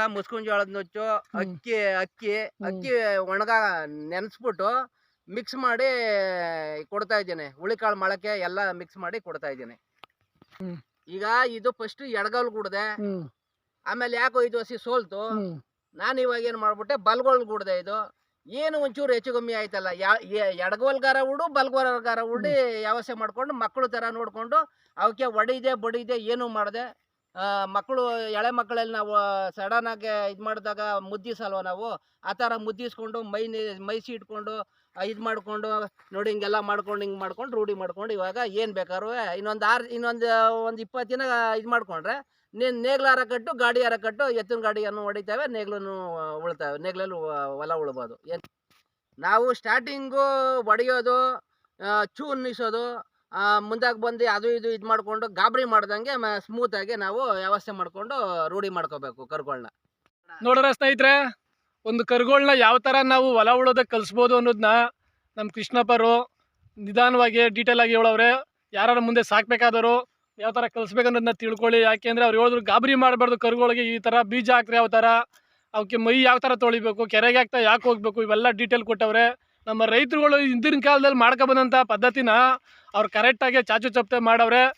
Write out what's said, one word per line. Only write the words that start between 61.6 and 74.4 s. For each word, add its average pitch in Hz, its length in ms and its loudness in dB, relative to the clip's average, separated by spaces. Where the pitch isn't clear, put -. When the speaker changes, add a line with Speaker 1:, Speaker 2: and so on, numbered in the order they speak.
Speaker 2:
ಒಂದು 226 200 0
ಕರುಗಳ್ನ 269 500 4
ಯಾವ 240 240 6
ಥರ 262 240 2
ನಾವು 262 300 4
ಹೊಲ 220 180 6
ಉಳೋದಕ್ಕೆ 254 460 4
ಕಲಿಸ್ಬೋದು 233 400 2
ಅನ್ನೋದನ್ನ 226 340 2
ನಮ್ 214 140 -6
ಕೃಷ್ಣಪ್ಪರು 233 640 2
ನಿಧಾನವಾಗಿ 233 720 4
ಡೀಟೇಲ್ 240 320 2
ಆಗಿ 233 160 4
ಹೇಳವ್ರೆ. 226 340 6
ಯಾರಾರ 226 260 4
ಮುಂದೆ 233 240 2
ಸಾಕ್ಬೇಕಾದವರು 226 720 2
ಯಾವ 214 120 -2
ಥರ 240 180 -2
ಕಲಿಸ್ಬೇಕು 226 380 -2
ಅನ್ನೋದನ್ನ 240 240 2
ತಿಳ್ಕೊಳ್ಳಿ. 226 500 2
ಯಾಕೆಂದ್ರೆ 226 440 2
ಅವ್ರು 220 140 4
ಹೇಳಿದ್ರು 240 220 4
ಗಾಬರಿ 226 340 4
ಮಾಡ್ಬಾರ್ದು 247 440 4
ಕರುಗಳಿಗೆ, 240 460 2
ಈ 233 40 -4
ಥರ 233 240 4
ಬೀಜ 226 280 0